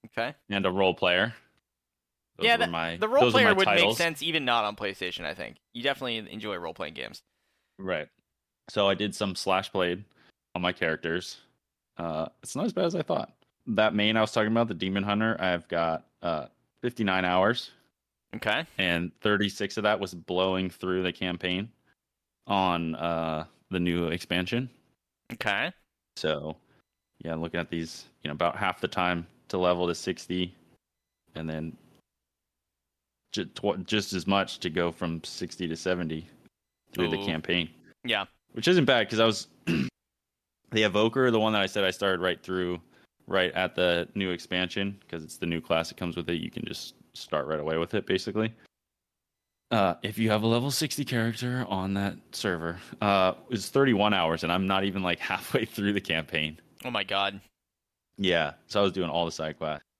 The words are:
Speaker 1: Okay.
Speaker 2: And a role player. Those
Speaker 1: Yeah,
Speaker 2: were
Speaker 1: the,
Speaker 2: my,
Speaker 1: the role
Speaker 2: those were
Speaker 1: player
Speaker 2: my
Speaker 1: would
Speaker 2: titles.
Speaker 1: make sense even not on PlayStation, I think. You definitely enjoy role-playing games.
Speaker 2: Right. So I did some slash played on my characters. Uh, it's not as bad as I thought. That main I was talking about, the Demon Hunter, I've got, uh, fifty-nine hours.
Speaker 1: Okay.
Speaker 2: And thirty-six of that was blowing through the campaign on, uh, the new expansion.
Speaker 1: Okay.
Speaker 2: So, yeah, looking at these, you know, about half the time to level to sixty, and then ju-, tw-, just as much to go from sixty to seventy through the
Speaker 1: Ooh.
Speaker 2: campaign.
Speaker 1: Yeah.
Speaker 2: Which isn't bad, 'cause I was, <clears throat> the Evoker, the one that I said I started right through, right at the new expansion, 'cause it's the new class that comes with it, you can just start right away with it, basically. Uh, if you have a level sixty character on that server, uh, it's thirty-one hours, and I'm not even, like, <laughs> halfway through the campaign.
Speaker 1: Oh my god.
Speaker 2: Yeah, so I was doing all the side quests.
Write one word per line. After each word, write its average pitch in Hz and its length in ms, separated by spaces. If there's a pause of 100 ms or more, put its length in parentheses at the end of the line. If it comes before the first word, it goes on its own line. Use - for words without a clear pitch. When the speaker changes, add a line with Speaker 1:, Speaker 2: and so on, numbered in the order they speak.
Speaker 1:
Okay. 120 280 (160)
Speaker 2:
And 98 160
a 92 40
role 92 240
player. 95 400 (1000)
Those - 80
Speaker 1:
Yeah, 233 140
Speaker 2:
were 226 80
Speaker 1:
the, 175 40
Speaker 2:
my, 170 280
Speaker 1:
the 214 100
role 269 160
Speaker 2:
those - 100
were 262 60
Speaker 1:
player 240 80
Speaker 2:
my 196 60
Speaker 1:
would 190 100
Speaker 2:
titles. 180 340
Speaker 1:
make 170 80
sense 160 160
even 156 220
not 120 200
on 104 120
PlayStation, 92 480
I 78 100
think. 65 220 (180)
You 117 80
definitely 127 360
enjoy 107 380
role-playing 82 380
games. 62 300 (560)
Speaker 2:
Right. 87 280 (600)
So 101 180
I 98 60
did 98 180
some 95 220
slash 95 380
played 92 320 (500)
on 90 80
my 90 100
characters. 82 680 (580)
Uh, 80 300 (180)
it's - 100
not 151 100
as 208 80
bad 180 120
as 170 100
I 170 80
thought. - 300 (340)
That 107 260
main 107 240
I 110 40
was 110 100
talking 107 220
about, 117 160
the 104 60
Demon 95 280
Hunter, 104 380
I've 90 260
got, 82 400 (160)
uh, 82 240 (340)
fifty-nine 98 440
hours. 92 480 (640)
Speaker 1:
Okay. 113 280 (140)
Speaker 2:
And 87 320 (100)
thirty-six 101 560
of 107 60
that 104 160
was 92 160
blowing 92 560
through 92 320
the 90 100
campaign 90 560 (800)
on, 87 480
uh, 82 520 (240)
the 92 100
new 87 300
expansion. 90 600 (640)
Speaker 1:
Okay. 113 380 (440)
Speaker 2:
So, 78 400 (600)
yeah, 82 160
looking 82 260
at 82 100
these, 82 360 (160)
you 76 60
know, 73 40
about 82 240
half 95 240
the - 80
time 87 380 (220)
to 95 100
level 90 280
to 85 80
sixty, 90 600 (800)
and 80 140
then 78 280 (1600)
ju-, 98 140
tw-, 98 380
just 104 280
as 90 140
much 98 340
to 87 100
go 85 200
from 82 340
sixty - 440
to 80 80
seventy 82 500 (640)
through 85 160
the 98 120
Speaker 1:
Ooh. 101 60
Speaker 2:
campaign. 82 420 (360)
Speaker 1:
Yeah. 107 200 (280)
Speaker 2:
Which 113 160
isn't 175 180
bad, 120 220
'cause 110 120
I 113 60
was, 110 300
<clears throat> - 100
the - 1160
Evoker, 113 480
the 113 100
one 110 120
that 104 100
I 95 40
said 98 180
I 92 60
started 95 300
right 90 220
through, 90 380 (460)
right 92 260
at 92 220
the 87 400
new 98 160
expansion, 92 800
'cause 80 140
it's - 140
the 87 100
new 82 140
class 82 280
that - 100
comes 87 180
with 85 140
it, 82 100
you 80 100
can - 140
just - 300 (200)
start 73 320
right 76 140
away 80 160
with 82 180
it, 104 120
basically. 107 480 (1160)
Uh, 98 320
if 101 140
you 110 140
have 107 140
a - 20
level 120 240
sixty 143 340
character 120 640
on 95 240
that 98 240 (160)
server, 85 460 (240)
uh, 98 320 (160)
it's 107 180
thirty-one 104 460
hours, 82 280
and 85 80
I'm 92 160
not 95 180
even, 95 180
like, 87 160
<laughs> - 140
halfway 113 340
through 101 260
the 101 80
campaign. 78 580 (260)
Speaker 1:
Oh 127 60
my 104 140
god. 98 360 (760)
Speaker 2:
Yeah, 85 380 (120)
so 104 140
I - 20
was 98 100
doing 90 180
all 85 160
the 82 60
side 78 260
quests. 76 260 (140)